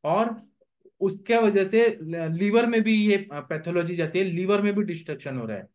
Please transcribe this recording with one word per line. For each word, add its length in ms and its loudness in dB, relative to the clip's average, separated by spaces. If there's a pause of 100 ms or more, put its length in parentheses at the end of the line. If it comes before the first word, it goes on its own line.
और 460 -2 (500)
उसके 380 0
वजह 280 4
से 320 2 (320)
लीवर 360 2
में 160 2
भी 300 2
ये, 200 0
अ, 80 -8
पैथोलॉजी 560 -4
जाती 240 -2
है, 60 2
लीवर 360 0
में 140 0
भी 80 0
डिस्ट्रक्शन 540 -8
हो 80 -6
रहा 120 -8
है 160 -14